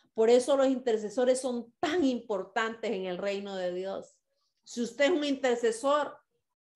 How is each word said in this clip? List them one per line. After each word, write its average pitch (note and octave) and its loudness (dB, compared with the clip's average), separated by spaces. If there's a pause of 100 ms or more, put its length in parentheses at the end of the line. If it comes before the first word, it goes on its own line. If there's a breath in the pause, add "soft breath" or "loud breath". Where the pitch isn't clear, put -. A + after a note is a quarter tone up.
(140)
Por A3+ 4
eso B3+ 6
los C4+ 4
intercesores B3 0
son A#3+ -6
tan E4+ 0
importantes A3 -2
en F#3+ -4
el F3+ -6
reino G3+ -6
de F3+ -4
Dios. F#3 -8 (460)
Si - -10
usted C#4 0
es C#4 4
un D4 2
intercesor, C4+ 0 (600)